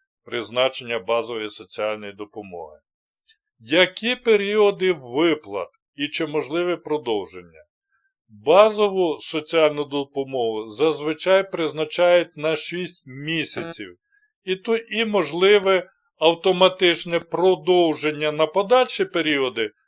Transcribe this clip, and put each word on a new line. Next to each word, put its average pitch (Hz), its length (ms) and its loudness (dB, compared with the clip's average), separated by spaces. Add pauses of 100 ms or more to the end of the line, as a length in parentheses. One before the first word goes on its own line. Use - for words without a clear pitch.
(260)
призначення 120 720 -4
базової 110 520 -4
соціальної 107 640 -8
допомоги. 92 640 -16 (800)
Які 180 580 0
періоди 202 760 2
виплат 127 760 -2 (260)
і 143 140 -6
чи 160 180 -4
можливе 156 500 -4
продовження? 92 880 -6 (640)
Базову 190 920 2
соціальну 151 640 0
допомогу 131 840 -4
зазвичай 156 840 0
призначають 170 840 0
на 156 200 -2
шість 170 500 -10
місяців. 139 880 -8 (480)
І 185 120 -4
то, 226 200 -2
і 226 280 -4
можливе 190 840 2 (280)
автоматичне 175 1040 2
продовження 156 1120 2
на 156 140 2
подальші 202 580 2
періоди 135 640 -2 (180)